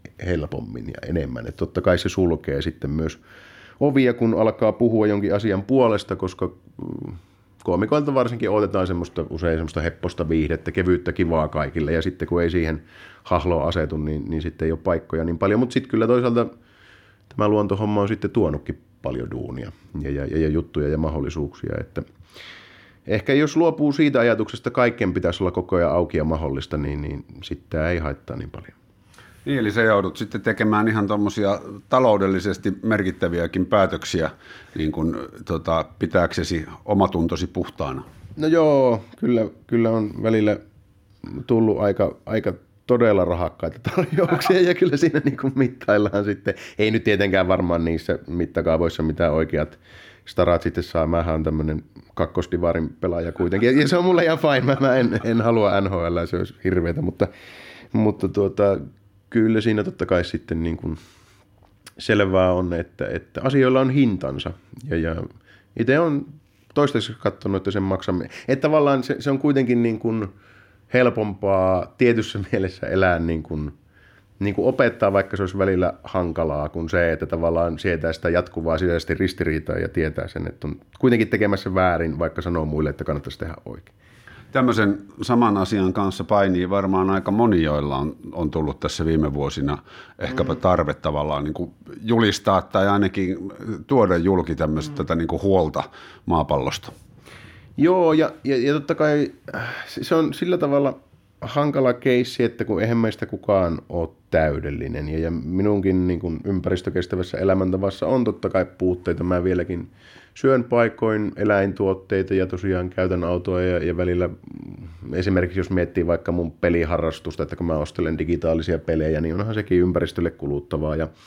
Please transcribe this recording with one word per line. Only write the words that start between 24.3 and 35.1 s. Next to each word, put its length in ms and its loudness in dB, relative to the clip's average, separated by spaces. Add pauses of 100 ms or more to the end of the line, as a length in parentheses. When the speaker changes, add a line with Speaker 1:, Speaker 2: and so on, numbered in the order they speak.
Speaker 1:
kaikkien 420 2
pitäisi 300 0
olla 80 2
koko 240 -2
ajan 160 2
auki 260 2
ja 60 2
mahdollista, 540 -2
niin, 240 -4
niin 240 -8 (180)
sitten 260 -12
tää 220 -2
ei 80 0
haittaa 380 -8
niin 120 -10
paljon. 240 -16 (720)
Speaker 2:
Niin, 140 0
eli 120 2
sä 100 2
joudut 360 4
sitten 240 -6
tekemään 460 2
ihan 200 2
tommosia 520 0 (300)
taloudellisesti 840 2 (100)
merkittäviäkin 800 0
päätöksiä, 640 0 (460)
niin 160 -2
kun, 380 -4 (160)